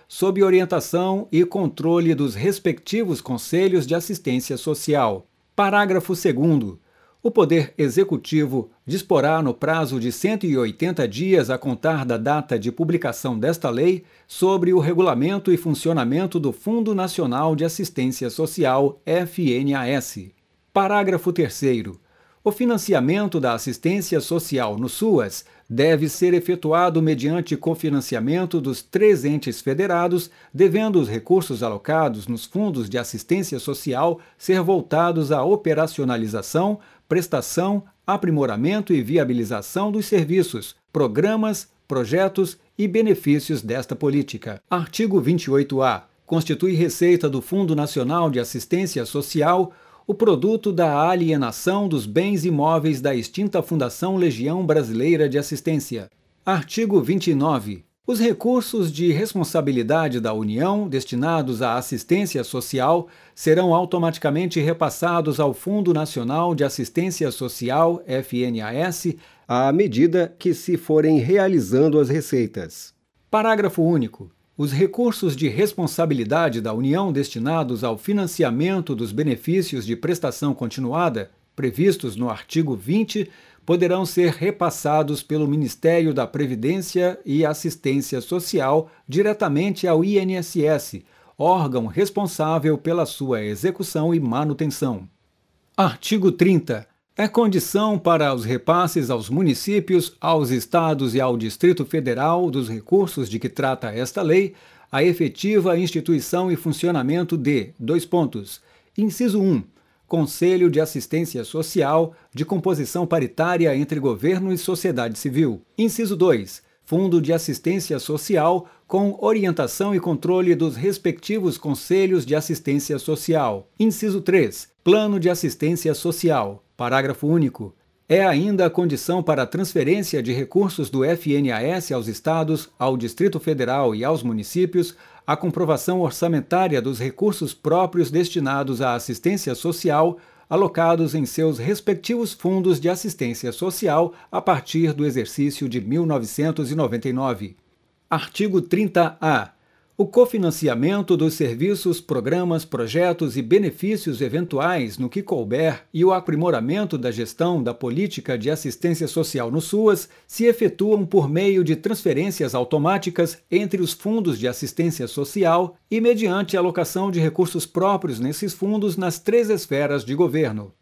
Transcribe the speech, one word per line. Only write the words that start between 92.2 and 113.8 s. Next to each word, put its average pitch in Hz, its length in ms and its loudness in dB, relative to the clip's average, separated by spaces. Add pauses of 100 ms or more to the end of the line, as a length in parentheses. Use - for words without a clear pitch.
pela 165 280 0
sua 123 380 -4
execução 165 720 -2
e 160 60 2
manutenção. 135 840 -2 (720)
Artigo 196 560 2
trinta. 156 560 2 (300)
É 208 120 0
condição 208 680 2
para 156 380 2
os 117 80 -4
repasses 156 640 0
aos 110 200 -2
municípios, 180 880 0
aos 156 300 2
estados 135 640 0
e 135 60 2
ao 123 160 0
Distrito 143 480 2
Federal 156 640 0
dos 127 160 -4
recursos 127 640 0
de 107 100 -4
que 127 80 -6
trata 131 420 -4
esta 123 320 -6
lei, 185 320 2 (380)
a 135 100 2
efetiva 175 800 2
instituição 175 720 -2
e 165 60 -2
funcionamento 165 800 -2
de, 131 320 0 (100)
dois 160 260 -2
pontos. 120 540 -2 (380)
Inciso 208 440 0
um, 156 220 2 (460)
Conselho 175 600 2
de 151 120 2
Assistência 156 640 -4
Social, 160 680 0 (200)
de 151 100 -4
composição 175 640 -2
paritária 165 640 2
entre 147 240 -2